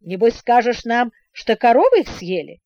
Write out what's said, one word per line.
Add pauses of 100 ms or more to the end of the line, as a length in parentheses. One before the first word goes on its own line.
"Небось,
скажешь
нам, (200)
что
коровы
их
съели?"